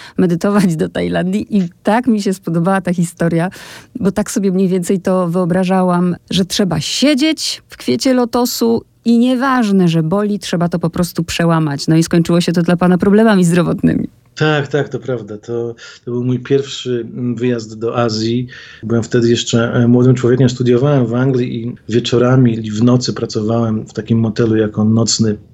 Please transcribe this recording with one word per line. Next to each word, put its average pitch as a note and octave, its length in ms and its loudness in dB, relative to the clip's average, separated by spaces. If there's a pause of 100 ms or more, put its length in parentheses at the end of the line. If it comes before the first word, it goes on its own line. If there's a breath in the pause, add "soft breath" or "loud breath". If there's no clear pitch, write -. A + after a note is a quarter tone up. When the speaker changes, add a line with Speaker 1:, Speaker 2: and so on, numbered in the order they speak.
(180 loud breath)
Speaker 1:
medytować F#3 580 2
do E3 140 -2
Tajlandii F#3+ 680 -2
i F3 120 0 (140)
tak A#3 240 0
mi G#3+ 140 2
się F#3+ 120 -2
spodobała F#3 480 -2
ta F3 120 -2
historia, E3+ 560 -2 (500 loud breath)
bo F#3+ 120 0
tak G#3 200 -4
sobie G3 200 0
mniej F#3+ 160 2
więcej F#3 320 0
to F#3 280 0
wyobrażałam, F3+ 880 0 (160)
że F3+ 140 0
trzeba E3+ 360 -2
siedzieć D4 880 -2
w - 80 -20
kwiecie B3 360 0
lotosu A#3+ 720 0 (200)
i A#3 140 4
nieważne, A#3+ 680 2
że E3 160 2
boli, G3+ 360 -2
trzeba E3+ 300 -2
to F3 100 -4
po E3+ 100 -2
prostu E3+ 340 -2
przełamać. D#3+ 640 -2
No D#3+ 80 4
i D#3+ 80 4
skończyło E3+ 380 2
się F3 100 -2
to F3 100 0
dla E3+ 160 2
pana F3+ 200 2
problemami G3+ 480 4
zdrowotnymi. - 640 0 (300)
Speaker 2:
Tak, D3+ 300 0
tak, C#3+ 220 -2
to A#2+ 100 -8
prawda. G#2+ 380 -8
To, A#2 380 -8 (300 loud breath)
to A#2+ 60 -8
był A#2+ 120 -4
mój B2+ 160 0
pierwszy, B2 760 -2
mm, B2 220 -4
wyjazd A2 440 -4
do A#2 180 -4
Azji. A#2 500 -2 (360 loud breath)
Byłem A2 200 0
wtedy A#2 260 2
jeszcze, A#2 440 0
e, A#2+ 140 4
młodym B2 280 6
człowiekiem, B2 340 2
studiowałem B2+ 560 2
w A2 80 -4
Anglii B2 520 -2
i B2 100 -8 (140)
wieczorami A#2 800 2
i G#2+ 40 -6
w G#2+ 120 -2
nocy B2 300 2
pracowałem A2+ 720 -2
w - 80 -20
takim A2+ 260 -2
motelu A2 360 0
jako G#2+ 280 0
nocny A2 540 0 (160)